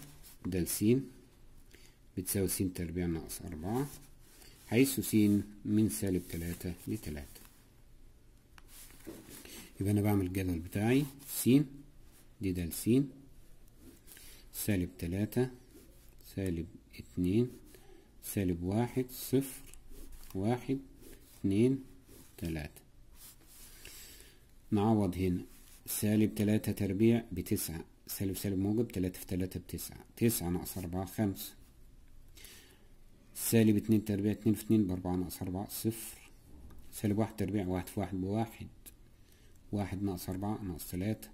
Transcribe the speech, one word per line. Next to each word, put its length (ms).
د 180
س 220
بتساوي 300
س 160
تربيع 300
ناقص 360
أربعة، 460
حيث 320
س 160
من 240
سالب 400
تلاتة 440
لتلاتة. 540
يبقى 120
أنا 100
بعمل 240
الجدول 340
بتاعي، 460
س 220
دي 100
دال 220
س، 160
سالب 360
تلاتة، 500
سالب 320
اتنين، 520
سالب 400
واحد، 480
صفر، 500
واحد، 440
اتنين، 440
تلاتة. 440
نعوض 460
هنا، 260
سالب 500
تلاتة 360
تربيع 600
بتسعة، 520
سالب 300
سالب 220
موجب، 280
تلاتة 320
في 60
تلاتة 340
بتسعة، 460
تسعة 320
ناقص 280
أربعة 280
خمسة، 480
سالب 420
اتنين 280
تربيع، 260
اتنين 240
في 80
اتنين 240
بأربعة 280
ناقص 260
أربعة، 280
صفر، 480
سالب 240
واحد 180
تربيع، 320
واحد 200
في 120
واحد 220
بواحد، 460
واحد 320
ناقص 260
أربعة 340
ناقص 280
تلاتة 420